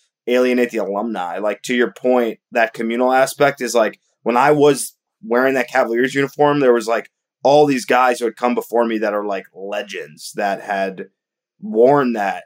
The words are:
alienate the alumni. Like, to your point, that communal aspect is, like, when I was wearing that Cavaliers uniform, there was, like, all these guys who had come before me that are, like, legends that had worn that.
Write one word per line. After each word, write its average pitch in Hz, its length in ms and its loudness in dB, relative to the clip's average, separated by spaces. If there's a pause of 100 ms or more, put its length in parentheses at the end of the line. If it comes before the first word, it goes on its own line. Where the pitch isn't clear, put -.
(280)
alienate 123 440 2
the 113 60 -6
alumni. 98 600 -4
Like, 104 240 -4
to 127 120 -4
your 120 160 2
point, 123 480 0 (120)
that 117 220 0
communal 120 380 -2
aspect 135 500 2
is, 117 140 -4
like, 110 240 2 (240)
when 120 140 0
I 139 140 4
was 143 440 2 (280)
wearing 123 320 0
that 127 140 -2
Cavaliers 117 440 0
uniform, 143 460 0
there 131 140 4
was, 117 140 -2
like, 120 220 -2 (340)
all 147 220 6
these 135 200 0
guys 127 340 2
who 120 60 -2
had 113 100 -6
come 123 200 -2
before 117 300 -2
me 113 140 -4
that 104 140 -2
are, 104 120 -4
like, 95 280 -6
legends 95 840 -12
that 98 260 -4
had 98 460 -6 (540)
worn 123 520 2
that. 95 320 -4